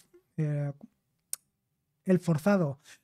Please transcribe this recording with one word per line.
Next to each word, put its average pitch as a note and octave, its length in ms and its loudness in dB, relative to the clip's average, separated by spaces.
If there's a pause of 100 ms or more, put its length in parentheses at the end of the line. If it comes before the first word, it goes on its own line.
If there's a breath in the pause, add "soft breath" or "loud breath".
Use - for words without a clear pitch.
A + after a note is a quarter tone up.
(360)
eh, D3 380 -4 (1300)
el F#3 160 4
forzado E3+ 600 0 (240 soft breath)